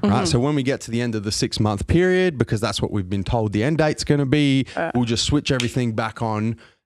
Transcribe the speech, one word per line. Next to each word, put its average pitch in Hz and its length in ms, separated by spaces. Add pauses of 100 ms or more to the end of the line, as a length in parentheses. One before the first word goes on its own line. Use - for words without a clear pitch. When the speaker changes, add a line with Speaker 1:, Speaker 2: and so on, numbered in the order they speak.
Speaker 1:
right? 202 80
Speaker 2:
Mm-hmm. 123 140
Speaker 1:
So 156 140
when 143 140
we 143 80
get 123 200
to 117 100
the 117 100
end 120 140
of 107 80
the 104 80
six-month - 560
period, 185 500
because 113 240
that's 107 180
what - 120
we've 95 180
been 98 140
told 107 300
the 104 100
end 151 160
date's 151 240
gonna 143 240
be, 135 400 (100)
Speaker 2:
Right. 165 160
Speaker 1:
we'll 123 120
just 113 200
switch 147 260
everything 123 420
back 110 280
on 110 360 (280)